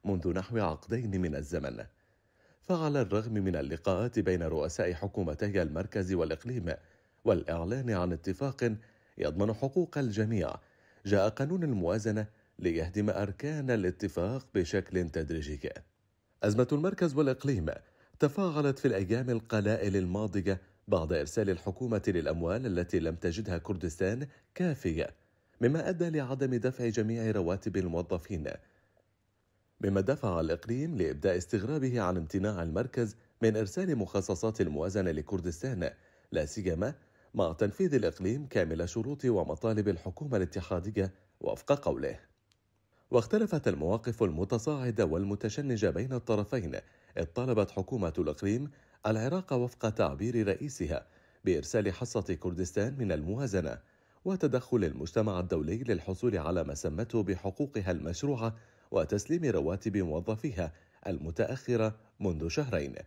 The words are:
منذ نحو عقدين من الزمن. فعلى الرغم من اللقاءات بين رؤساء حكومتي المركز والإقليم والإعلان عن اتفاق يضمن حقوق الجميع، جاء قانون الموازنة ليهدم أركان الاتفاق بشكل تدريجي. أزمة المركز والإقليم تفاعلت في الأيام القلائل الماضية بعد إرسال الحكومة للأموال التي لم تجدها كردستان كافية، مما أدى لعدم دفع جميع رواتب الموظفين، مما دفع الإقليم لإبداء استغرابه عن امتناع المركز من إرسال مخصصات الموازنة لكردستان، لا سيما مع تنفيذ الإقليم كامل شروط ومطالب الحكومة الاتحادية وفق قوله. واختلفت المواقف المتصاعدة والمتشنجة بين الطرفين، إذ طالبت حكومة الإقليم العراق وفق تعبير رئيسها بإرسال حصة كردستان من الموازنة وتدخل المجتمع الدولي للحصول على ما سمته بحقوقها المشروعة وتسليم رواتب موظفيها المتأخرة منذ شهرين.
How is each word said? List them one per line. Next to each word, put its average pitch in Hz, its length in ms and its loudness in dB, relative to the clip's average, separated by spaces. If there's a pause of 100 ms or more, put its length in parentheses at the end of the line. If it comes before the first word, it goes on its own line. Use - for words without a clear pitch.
منذ 92 240 0
نحو 95 300 0
عقدين 98 600 0
من 80 160 0
الزمن. 69 480 -4 (760)
فعلى 156 380 2
الرغم 110 320 0
من 95 240 0
اللقاءات 90 640 0
بين 92 240 2
رؤساء 80 500 0
حكومتي 95 680 -2
المركز 90 500 -2
والإقليم 85 640 -2 (500)
والإعلان 98 680 2
عن 90 220 0
اتفاق 107 640 -2 (420)
يضمن 98 360 0
حقوق 151 440 0
الجميع، 107 520 0 (560)
جاء 98 220 6
قانون 151 360 0
الموازنة 107 600 0 (320)
ليهدم 90 520 0
أركان 135 600 -2
الاتفاق 101 840 0
بشكل 90 560 0
تدريجي. 76 600 -4 (720)
أزمة 107 300 4
المركز 160 440 2
والإقليم 131 500 2 (540)
تفاعلت 147 580 2
في 139 100 2
الأيام 113 420 2
القلائل 107 680 2
الماضية 95 640 0 (280)
بعد 85 240 2
إرسال 85 380 2
الحكومة 95 580 -2
للأموال 82 580 0
التي 90 320 0
لم 82 160 0
تجدها 87 440 -2
كردستان 95 680 -2 (280)
كافية، 131 520 0 (540)
مما 143 280 4
أدى 175 220 0
لعدم 135 440 0
دفع 123 340 0
جميع 113 420 0
رواتب 98 460 0
الموظفين، 85 680 -2 (1400)
مما 98 200 2
دفع 98 400 0
الإقليم 117 560 -2
لإبداء 87 400 2
استغرابه 120 640 0
عن 92 160 2
امتناع 92 460 0
المركز 110 540 -2 (260)
من 110 140 6
إرسال 147 400 0
مخصصات 104 640 0
الموازنة 90 500 0
لكردستان، 87 800 -2 (420)
لا 78 120 0
سيما 92 500 -2 (400)
مع 85 180 2
تنفيذ 139 420 2
الإقليم 110 520 0
كامل 85 420 0
شروط 131 360 -4
ومطالب 107 640 2
الحكومة 101 480 -2
الاتحادية 95 760 -2 (280)
وفق - 320 -2
قوله. 71 460 0 (920)
واختلفت 151 580 2
المواقف 98 540 0
المتصاعدة 110 840 0
والمتشنجة 101 880 0
بين 117 220 -2
الطرفين، 104 600 -2 (420)
إذ - 80 0
طالبت 113 460 0
حكومة 95 480 -2
الإقليم 98 520 0 (360)
العراق 127 460 0
وفق 123 380 0
تعبير 104 580 0
رئيسها 82 580 -2 (380)
بإرسال 95 480 2
حصة 95 420 -2
كردستان 92 640 -2
من 104 140 0
الموازنة 87 640 -2 (460)
وتدخل 131 600 2
المجتمع 90 560 0
الدولي 87 380 0
للحصول 98 600 0
على 82 260 0
ما 71 100 -6
سمته 92 480 -2
بحقوقها 98 680 -2
المشروعة 113 640 -2 (340)
وتسليم 107 540 0
رواتب 95 520 0
موظفيها 90 760 -2 (340)
المتأخرة 110 880 0 (260)
منذ 82 280 0
شهرين. 87 460 -2 (120)